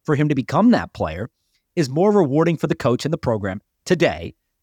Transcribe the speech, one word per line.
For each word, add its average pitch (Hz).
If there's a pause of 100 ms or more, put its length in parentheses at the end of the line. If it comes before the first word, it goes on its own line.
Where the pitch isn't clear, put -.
for 156
him 147
to 147
become 160
that 95
player, 87 (440)
is 156
more 175
rewarding 165
for -
the 151
coach 127
and 160
the -
program 104 (240)
today 165 (280)